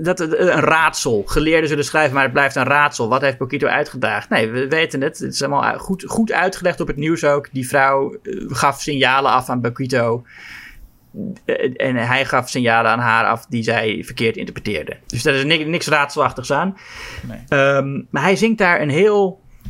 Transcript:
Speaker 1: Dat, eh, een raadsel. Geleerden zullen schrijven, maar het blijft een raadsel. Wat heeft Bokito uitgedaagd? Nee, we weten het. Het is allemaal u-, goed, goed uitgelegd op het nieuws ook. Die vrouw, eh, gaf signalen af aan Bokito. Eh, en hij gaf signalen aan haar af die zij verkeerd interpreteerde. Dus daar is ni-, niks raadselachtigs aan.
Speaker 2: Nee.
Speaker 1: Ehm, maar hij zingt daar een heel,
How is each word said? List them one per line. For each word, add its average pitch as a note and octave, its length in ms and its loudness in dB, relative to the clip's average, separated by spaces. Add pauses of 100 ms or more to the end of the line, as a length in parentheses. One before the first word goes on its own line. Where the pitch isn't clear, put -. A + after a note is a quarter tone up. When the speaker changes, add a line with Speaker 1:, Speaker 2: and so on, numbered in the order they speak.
Speaker 1:
Dat, F3 180 0
eh, D#3+ 80 -2 (260)
een D#3 60 2
raadsel. D#3 640 2
Geleerden D#3 420 2
zullen C#3+ 160 0
schrijven, D3 300 2
maar C#3 80 4
het C3 100 0
blijft C#3 240 2
een C3 80 2
raadsel. C#3+ 440 2
Wat C3 120 2
heeft C3+ 180 0
Bokito C3+ 280 -2
uitgedaagd? A#2+ 640 -2
Nee, A#2 220 0
we C3 180 -2
weten D#3+ 320 -2
het. C#3 180 -4
Het C3 140 -8
is - 100 -4
allemaal C#3 320 0
u-, - 40 -8
goed, - 280 -6
goed A3 260 0
uitgelegd F3+ 480 -2
op E3+ 60 -2
het C3 100 -6
nieuws D#3+ 280 -2
ook. C#3+ 280 2
Die B2+ 160 -6
vrouw, C#3 540 2
eh, - 100 -10 (140)
gaf C#3 340 0
signalen C3+ 500 2
af B2+ 180 0
aan B2 120 -2
Bokito. A#2+ 640 -2 (1200)
Eh, - 320 -2
en B2+ 200 0
hij B2 280 0
gaf C3+ 240 0
signalen A#2 420 2
aan A#2 80 2
haar A2+ 280 2
af A#2 200 -2
die A#2 160 -4
zij A2 420 0
verkeerd A#2 320 -2
interpreteerde. - 600 -6 (100)
Dus A#2+ 160 -6
daar C#3+ 120 2
is C3+ 100 0
ni-, D#3 200 -2
niks D#3+ 240 -4
raadselachtigs C#3+ 640 0
aan. F3 240 0 (520)
Speaker 2:
Nee. A2+ 100 -12 (100)
Speaker 1:
Ehm, C#3 520 2 (100)
maar C#3+ 120 -2
hij F#3 140 4
zingt A3+ 220 2
daar F3 220 4
een D3 100 0
heel, F#3+ 500 2 (300)